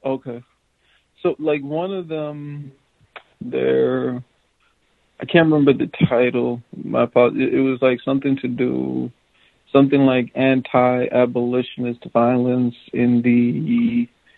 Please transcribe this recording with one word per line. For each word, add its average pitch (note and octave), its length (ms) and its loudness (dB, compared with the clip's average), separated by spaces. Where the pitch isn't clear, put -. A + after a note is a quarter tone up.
Okay. C3 380 -6
So, F3+ 160 0
like, D3+ 240 -2
one D#3+ 300 -6
of F#3 140 -8
them, D3 640 -10
they're, B2+ 840 -2
I - 60 -12
can't E3 260 4
remember C#3+ 220 4
the - 180 -2
title. A#2+ 540 0
My A#2+ 200 0
apologies. B2 480 2
It, - 20 0
it C3+ 60 2
was, C3 220 0
like, B2+ 220 2
something C#3 380 0
to B2+ 60 -4
do, B2+ 640 -4
something C#3 300 4
like B2+ 340 2
anti-abolitionist B2 1800 0
violence B2 640 2
in B2 300 2
the, A#2+ 840 0